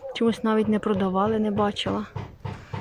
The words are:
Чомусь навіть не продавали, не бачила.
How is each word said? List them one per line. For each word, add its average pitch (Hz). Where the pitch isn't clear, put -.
Чомусь 226
навіть 220
не 214
продавали, 202
не 214
бачила. 202